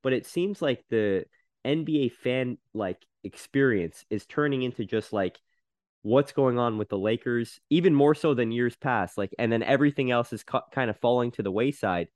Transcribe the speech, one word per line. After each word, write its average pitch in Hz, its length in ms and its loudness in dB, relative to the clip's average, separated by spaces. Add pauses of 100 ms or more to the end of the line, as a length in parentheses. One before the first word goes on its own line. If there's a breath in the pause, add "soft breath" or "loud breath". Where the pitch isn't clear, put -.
but 131 100 0
it 120 140 -4
seems 190 340 -4
like 139 300 -2
the 104 340 0 (400)
N 151 180 -2
B 151 180 -2
A 120 80 0
fan, 123 500 -4 (160)
like, 98 280 -6 (200)
experience 104 880 0
is 107 160 -6
turning 143 340 -2
into 120 240 -4
just, 107 260 -4
like, 95 280 -4 (640)
what's 135 280 2
going 127 280 0
on 117 180 0
with 104 120 -4
the 101 80 -4
Lakers, 117 640 -4 (120)
even 170 240 4
more 143 180 6
so 147 220 0
than 117 160 0
years 120 240 -2
past, 113 420 -2
like, 98 220 -6
and 113 120 0
then 113 120 0
everything 139 480 2
else 120 200 0
is 110 120 -10
cu-, - 160 -4 (120)
kind 123 200 -2
of - 80 -8
falling 120 320 0
to - 100 -8
the 98 100 -2
wayside. 98 640 -2